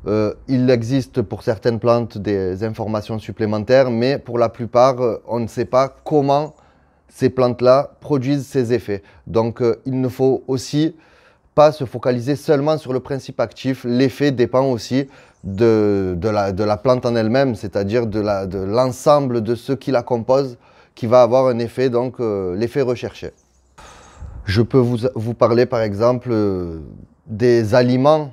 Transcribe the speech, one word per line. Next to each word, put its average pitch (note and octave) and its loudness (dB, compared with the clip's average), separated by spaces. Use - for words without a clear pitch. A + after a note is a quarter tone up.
Euh, G#2+ -2
il B2+ 2
existe B2 0
pour G2+ -10
certaines A#2 -2
plantes A#2 0
des F#2+ -2
informations A2 -6
supplémentaires, A2 2
mais A#2+ 0
pour A#2 -8
la A#2 2
plupart, B2 2
euh, A2 -2
on A#2 -4
ne A2+ -4
sait A#2 -4
pas C3 0
comment D3 0
ces - -2
plantes-là B2 2
produisent C#3 -2
ces B2 -2
effets. G2+ -4
Donc, A2+ -2
euh, A#2 0
il C3 -4
ne B2+ -2
faut C3 0
aussi C#3+ -2
pas D3+ 6
se D3 -8
focaliser B2+ -4
seulement D3+ 0
sur C3 -10
le C3 -2
principe C3+ -8
actif. B2+ -6
L'effet C3 0
dépend B2+ 2
aussi C3 -2
de, G2+ 2
de F#2+ -4
la, G2+ -2
de F#2+ -4
la G#2 0
plante B2+ 0
en A#2+ 0
elle-même, A#2 0
c'est-à-dire G#2 -2
de G#2+ -4
la, G2+ -2
de F#2 -8
l'ensemble B2 0
de A#2 -2
ce - -8
qui C3+ -4
la A#2+ 2
compose, B2+ -2
qui B2 -8
va B2 6
avoir B2+ 4
un A#2 0
effet, B2+ -2
donc, A#2+ -2
euh, G2 -2
l'effet A#2 -2
recherché. A#2 -6
Je G2+ 0
peux C3 2
vous, A#2+ 0
vous A2+ -6
parler A#2+ 2
par A#2 -2
exemple, A#2 0
euh, F#2 -2
des A#2 2
aliments C3 2